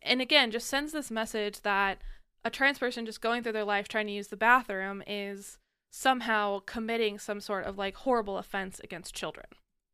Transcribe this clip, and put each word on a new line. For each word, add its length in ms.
and 200
again, 280
just 160
sends 260
this 200
message 500
that 400
a 60
trans 300
person 260
just 160
going 220
through 80
their 120
life 240
trying 200
to 40
use 180
the 60
bathroom 720
is 540
somehow 720
committing 540
some 200
sort 260
of, 120
like, 160
horrible 460
offense 440
against 300
children. 320